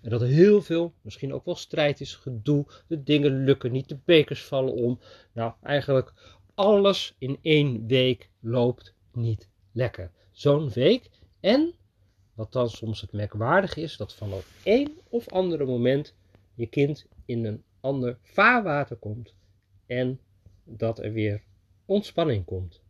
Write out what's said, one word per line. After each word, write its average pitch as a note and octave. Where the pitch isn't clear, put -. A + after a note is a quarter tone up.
en A#2
dat A#2
er B2
heel F#3+
veel, E3+
misschien C3+
ook C3+
wel F3
strijd D3
is, -
gedoe, C#3+
de D#3
dingen C#3
lukken C3
niet, C3+
de C#3
bekers D3+
vallen C3
om. B2
Nou, A2+
eigenlijk C3+
alles G3+
in C#3
één C#3+
week B2+
loopt A#2+
niet A2+
lekker. A2+
Zo'n D3
week. D#3+
En, D4
wat A2
dan A#2+
soms A2
het -
merkwaardige A#2
is, D#3+
dat -
van G2+
op F#2+
een C#4+
of A#3
andere E3+
moment B2+
je A#2
kind C#3+
in A#2
een G#2+
ander B2+
vaarwater G3
komt A2
en B2+
dat A2+
er G#2+
weer G#2+
ontspanning D#3+
komt. F#2